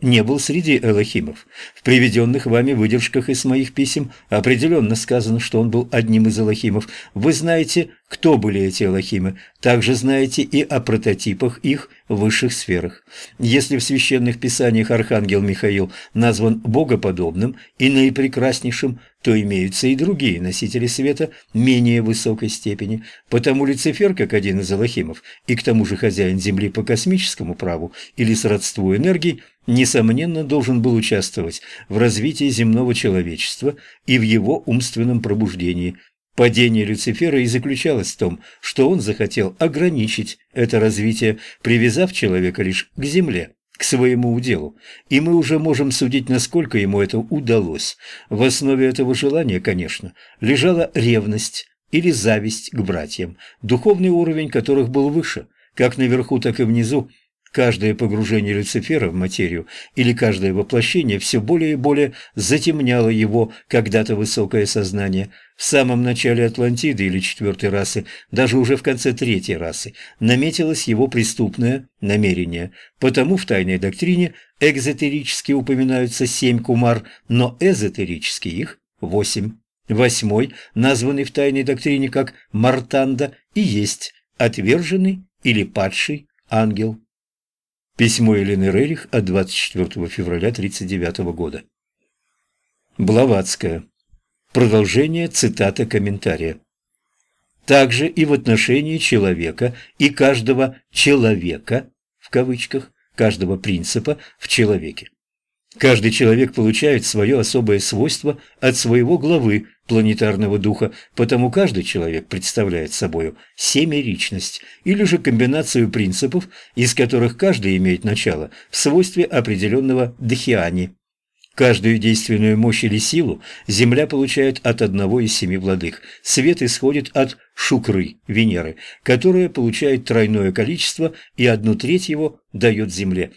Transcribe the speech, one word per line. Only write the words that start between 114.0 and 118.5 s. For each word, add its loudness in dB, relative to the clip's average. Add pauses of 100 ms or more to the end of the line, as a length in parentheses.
или 2
же 2
комбинацию 0
принципов, -2 (280)
из 0
которых 2
каждый 2
имеет 0
начало -2 (220)